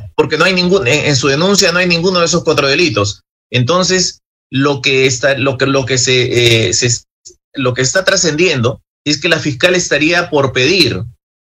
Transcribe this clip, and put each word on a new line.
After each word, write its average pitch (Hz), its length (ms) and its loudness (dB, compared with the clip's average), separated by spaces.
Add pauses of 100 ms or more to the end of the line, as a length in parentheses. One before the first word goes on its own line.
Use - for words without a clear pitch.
(160)
porque 143 200 0
no 160 80 2
hay 190 80 2
ningún, 180 340 0
en, 143 200 0
en 143 100 2
su 143 120 0
denuncia 180 440 2
no 175 60 0
hay 185 80 2
ninguno 180 320 0
de 170 80 2
esos 170 180 -2
cuatro 143 240 2
delitos. 104 540 0 (260)
Entonces, 180 720 0 (300)
lo 143 320 0
que 135 240 2
está, 135 320 0
lo 131 180 -2
que, - 80 -2
lo 135 220 0
que 135 100 -2
se, 120 720 2
eh, - 60 -2
se, 120 160 0 (640)
lo 127 200 -2
que 127 80 -2
está 185 220 0
trascendiendo 156 800 0 (220)
es 147 140 -2
que 180 120 -4
la 160 80 2
fiscal 180 360 0
estaría 170 560 0
por 139 220 0
pedir 131 500 0 (440)